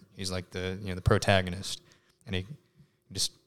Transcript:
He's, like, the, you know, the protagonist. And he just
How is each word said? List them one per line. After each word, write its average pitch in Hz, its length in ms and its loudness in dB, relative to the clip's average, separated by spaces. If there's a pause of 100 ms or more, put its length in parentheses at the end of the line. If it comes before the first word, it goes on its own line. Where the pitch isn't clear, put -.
(160)
He's, 95 160 -6
like, 92 200 -6
the, 92 300 -4
you 98 80 -6
know, 90 60 -4
the 92 60 -8
protagonist. 95 800 2 (440)
And 95 100 -4
he 92 100 -2 (680)
just - 200 -2 (160)